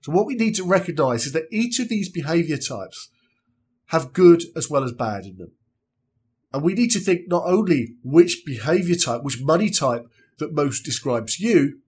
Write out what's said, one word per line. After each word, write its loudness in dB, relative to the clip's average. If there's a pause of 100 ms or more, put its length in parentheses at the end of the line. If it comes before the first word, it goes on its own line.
So -8
what 4
we -6
need 0
to -4
recognise 0
is -8
that -4
each -2
of -4
these -2
behaviour -2
types -10 (760)
have -2
good 8 (140)
as -6
well 0
as -6
bad -6
in -18
them. -18 (1000)
And -4
we 2
need 2
to 0
think 0
not 0
only 2
which 4
behaviour -2
type, -4
which -6
money 2
type -2 (320)
that -6
most -2
describes -4
you 2